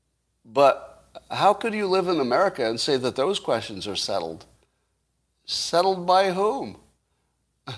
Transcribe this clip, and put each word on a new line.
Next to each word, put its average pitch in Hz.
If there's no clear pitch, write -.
but -
how 156
could 208
you 214
live 185
in 180
America 135
and 117
say 135
that 123
those 185
questions 104
are 98
settled? 82
Settled 180
by 185
whom? 196